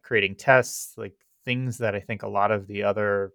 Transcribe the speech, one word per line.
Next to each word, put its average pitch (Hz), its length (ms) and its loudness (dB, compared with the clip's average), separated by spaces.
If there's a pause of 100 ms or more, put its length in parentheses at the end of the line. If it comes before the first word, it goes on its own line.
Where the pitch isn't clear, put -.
creating 98 340 0
tests, - 640 2
like, 104 160 -10 (300)
things 127 360 -4
that 107 160 -2
I 101 40 -4
think 104 240 -8
a 104 60 -8
lot 101 220 2
of 101 160 -2
the 101 160 -6
other 101 520 0